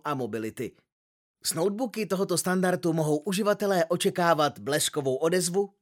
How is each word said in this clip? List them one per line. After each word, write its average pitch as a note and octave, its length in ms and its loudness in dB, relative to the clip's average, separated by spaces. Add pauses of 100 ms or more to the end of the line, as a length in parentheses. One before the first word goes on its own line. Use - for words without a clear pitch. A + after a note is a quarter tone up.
a D3 60 0
mobility. A2 580 -6 (760)
S - 80 -2
notebooky G#3 520 -2
tohoto F3+ 320 0
standardu F3+ 560 2
mohou D#3 240 2
uživatelé G3 680 0
očekávat E3+ 760 2
bleskovou C3+ 560 -2
odezvu, F3 540 0 (120)